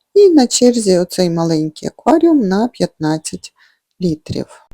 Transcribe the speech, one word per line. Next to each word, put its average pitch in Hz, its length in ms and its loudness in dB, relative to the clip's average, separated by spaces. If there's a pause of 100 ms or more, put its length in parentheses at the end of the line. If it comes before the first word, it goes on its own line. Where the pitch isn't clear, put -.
(140)
І 403 140 6
на 294 180 4
черзі 233 520 0
оцей 180 320 -2
маленький 165 580 -4
акваріум 311 600 0
на 208 200 -2
п'ятнадцять 160 840 -8 (480)
літрів. 156 460 -8 (280)